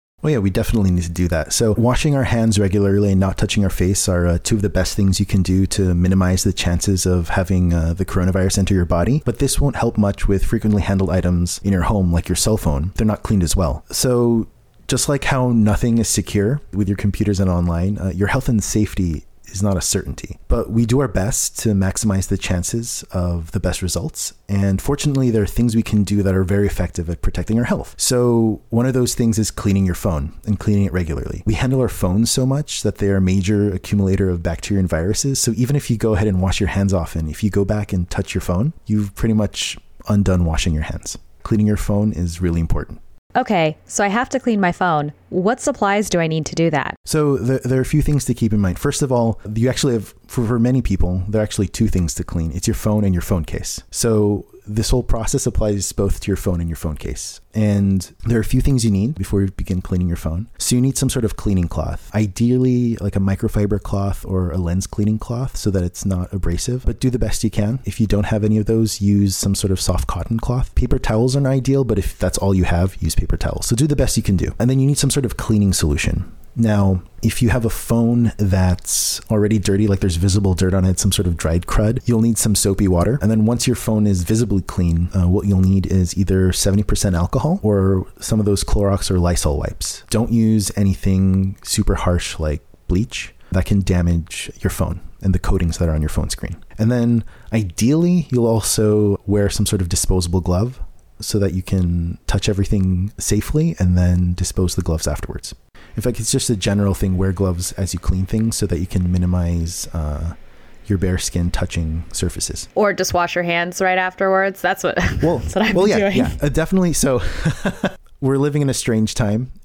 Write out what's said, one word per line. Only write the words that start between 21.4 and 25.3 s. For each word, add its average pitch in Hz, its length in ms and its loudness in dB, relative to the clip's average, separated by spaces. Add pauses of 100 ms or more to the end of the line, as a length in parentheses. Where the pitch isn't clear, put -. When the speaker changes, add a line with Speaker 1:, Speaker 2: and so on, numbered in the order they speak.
Speaker 1:
to 113 100 0
maximize 95 580 0
the 98 100 -2
chances 117 760 -4
of 87 400 -4
the 98 80 -2
best 90 220 -4
results. - 520 -6 (160)
And 98 320 0
fortunately, 139 480 0
there 110 140 2